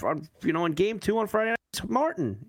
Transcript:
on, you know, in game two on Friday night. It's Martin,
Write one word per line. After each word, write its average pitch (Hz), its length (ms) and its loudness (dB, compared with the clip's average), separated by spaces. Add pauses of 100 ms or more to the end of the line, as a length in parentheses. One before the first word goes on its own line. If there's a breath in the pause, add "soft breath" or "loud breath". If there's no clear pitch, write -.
on, 156 260 -2 (140)
you 165 100 2
know, 165 120 0
in 165 80 2
game 196 260 0
two 208 200 2
on 220 80 2
Friday 220 240 2
night. 226 80 0 (140)
It's - 120 -6
Martin, 185 640 0